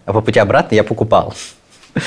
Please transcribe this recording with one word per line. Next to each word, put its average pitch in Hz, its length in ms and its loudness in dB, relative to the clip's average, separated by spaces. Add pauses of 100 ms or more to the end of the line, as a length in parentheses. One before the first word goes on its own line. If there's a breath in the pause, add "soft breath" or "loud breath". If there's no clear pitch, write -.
а 101 80 -4
по 110 80 0
пути 110 200 2
обратно 110 340 2
я 107 80 4
покупал. 110 500 0 (760 loud breath)